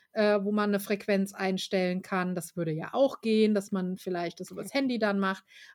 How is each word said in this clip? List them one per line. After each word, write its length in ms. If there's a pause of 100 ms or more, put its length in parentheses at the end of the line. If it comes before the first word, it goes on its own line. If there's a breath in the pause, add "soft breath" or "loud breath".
(140)
äh, 280
wo 120
man 160
eine 100
Frequenz 540
einstellen 720
kann. 320
Das 200
würde 160
ja 220
auch 260
gehen, 340
dass 200
man 240
vielleicht 420
das 120
übers 220
Handy 260
dann 200
macht. 240 (320 soft breath)